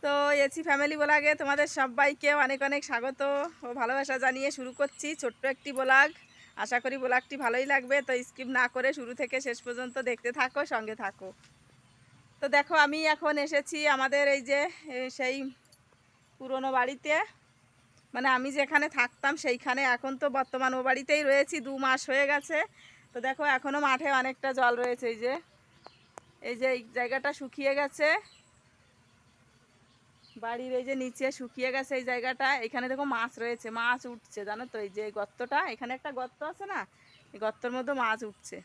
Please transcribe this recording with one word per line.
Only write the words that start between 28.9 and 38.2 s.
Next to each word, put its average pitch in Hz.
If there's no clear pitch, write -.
বাড়ির 240
এই 254
যে 269
নিচে 254
শুকিয়ে 254
গেছে 269
এই 247
জায়গাটা। 254
এখানে 247
দেখো 269
মাছ 233
রয়েছে, 233
মাছ 247
উঠছে, -
জানো 220
তো? 233
এই 202
যে 208
এই 202
গর্তটা, 247
এখানে 247
একটা 294
গর্ত 254
আছে 392
না, 320
এই 202
গর্তের 214
মধ্যে 254
মাছ 220